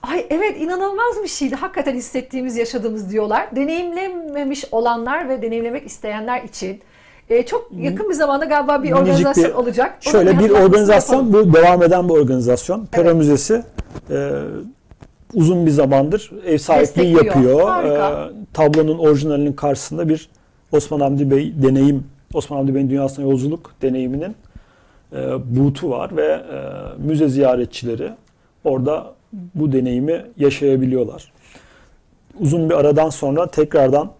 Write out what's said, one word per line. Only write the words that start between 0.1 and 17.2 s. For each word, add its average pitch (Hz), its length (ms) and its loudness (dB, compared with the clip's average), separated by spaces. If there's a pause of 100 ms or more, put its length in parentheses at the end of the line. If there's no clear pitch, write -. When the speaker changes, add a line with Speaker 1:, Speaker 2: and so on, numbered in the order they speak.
Speaker 1:
evet, 370 300 -2
inanılmaz 392 640 -4
bir 359 60 -8
şeydi. - 260 -6
Hakikaten 285 400 -6
hissettiğimiz, 254 640 -8
yaşadığımız." 220 540 -6
diyorlar. 214 460 -2
Deneyimlememiş 330 1160 -6
olanlar 233 560 -2
ve 262 140 -6
deneyimlemek 233 440 -6
isteyenler 214 560 -8
için, 190 380 -12 (500)
e, 240 160 2
çok 466 240 -6
Speaker 2:
Hı. - 100 -20
Speaker 1:
yakın 403 280 -4
bir 359 60 -2
zamanda 285 300 0
galiba 285 380 0
bir 277 100 -2
Speaker 2:
Minicik 262 40 4
Speaker 1:
organizasyon 269 540 4
Speaker 2:
bir, - 40 -6
Speaker 1:
olacak. 240 520 -2
Onun 294 60 0
Speaker 2:
şöyle 190 180 6
bir 185 40 6
Speaker 1:
hatırlatmasını 202 340 6
Speaker 2:
organizasyon, 214 580 4
Speaker 1:
yapalım. 208 240 6
Speaker 2:
bu 156 60 8
devam 175 260 6
eden 180 260 4
bir 165 60 2
organizasyon. 131 720 0
Pera 170 180 0
Speaker 1:
Evet. 170 120 4
Speaker 2:
Müzesi, 156 460 2 (480)
e, 139 200 -4 (1040)
uzun 175 320 2
bir 156 40 4
zamandır 143 640 2 (140)
ev 156 120 0
sahipliği 165 560 2
Speaker 1:
Destekliyor. 160 100 6